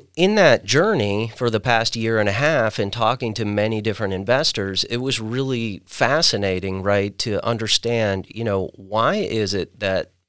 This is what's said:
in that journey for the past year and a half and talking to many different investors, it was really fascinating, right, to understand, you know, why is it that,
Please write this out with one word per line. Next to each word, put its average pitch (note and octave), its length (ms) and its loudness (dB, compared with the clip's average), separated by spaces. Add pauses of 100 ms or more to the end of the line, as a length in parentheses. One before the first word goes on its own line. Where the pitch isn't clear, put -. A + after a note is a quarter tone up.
(160)
in F#3+ 200 4
that D3+ 280 6
journey A2+ 720 2
for A#2+ 140 0
the A2 100 2
past A2+ 380 2
year A2+ 220 0
and G#2 100 2
a G#2 40 0
half B2+ 460 0
and G2 140 -2
talking A#2 400 0
to A2+ 100 -4
many G#2 380 0
different G#2 320 -2
investors, G2 720 0
it A#2+ 120 -4
was B2 220 -4
really A#2 680 -4
fascinating, G2 960 0
right, G2+ 380 0
to G#2 260 -2
understand, A2 840 0
you A2+ 160 -6
know, G2 300 0
why A2 400 0
is A2 380 -2
it F#2 280 -4
that, F#2+ 300 -2 (180)